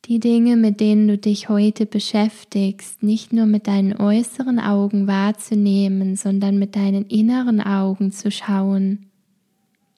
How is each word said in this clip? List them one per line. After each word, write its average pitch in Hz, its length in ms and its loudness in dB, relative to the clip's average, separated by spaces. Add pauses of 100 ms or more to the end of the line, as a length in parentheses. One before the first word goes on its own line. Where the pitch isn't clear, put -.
die 233 160 -2
Dinge, 233 360 2
mit 214 240 2
denen 214 280 4
du 208 80 2
dich 208 320 -4
heute 208 380 2
beschäftigst, 208 1160 -4
nicht 220 300 -2
nur 226 140 2
mit 208 220 0
deinen 196 280 0
äußeren 233 640 0
Augen 202 460 0
wahrzunehmen, 196 1080 0
sondern 196 420 0
mit 196 180 -2
deinen 196 300 0
inneren 226 560 0
Augen 196 500 -2
zu - 180 -6
schauen. 196 760 -2 (920)